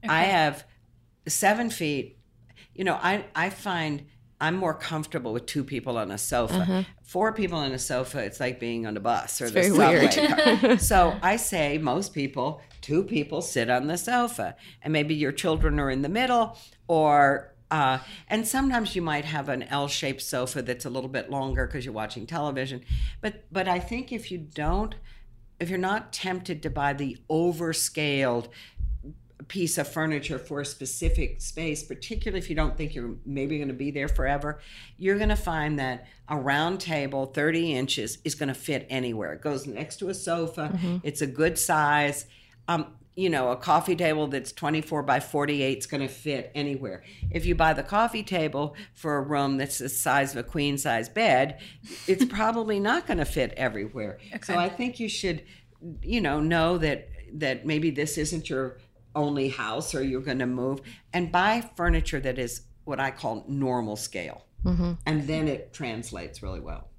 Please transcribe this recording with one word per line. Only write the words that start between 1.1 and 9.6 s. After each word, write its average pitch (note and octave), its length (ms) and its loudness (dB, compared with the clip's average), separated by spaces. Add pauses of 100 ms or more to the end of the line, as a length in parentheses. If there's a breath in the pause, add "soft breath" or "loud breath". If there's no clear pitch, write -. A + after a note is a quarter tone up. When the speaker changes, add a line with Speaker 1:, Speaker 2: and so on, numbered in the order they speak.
Speaker 1:
seven G#3+ 420 2
feet. D3 480 -4 (560 soft breath)
You F#3+ 120 -4
know, F3 160 2
I, G3 240 2 (100)
I E3+ 140 0
find D#3+ 560 -4 (360 soft breath)
I'm D#3+ 140 2
more F#3 180 0
comfortable D3+ 600 -4
with A#2+ 120 -4
two C#3+ 200 -2
people B2 320 -4
on G#2+ 140 -2
a G2+ 60 -4
sofa. A#2+ 360 0
Speaker 3:
Uh-huh. F#3 300 2 (200)
Speaker 1:
Four A3 300 0
people G3+ 240 0
on C#3 160 -2
a B2+ 60 -4
sofa, C3 440 -2
it's - 160 -8
like B2+ 200 -2
being A#2 280 -2
on G#2+ 80 -4
a G#2 60 -6
bus G#2+ 400 0
or B2 40 -4
Speaker 3:
It's A2+ 80 -4
Speaker 1:
the F#3 80 6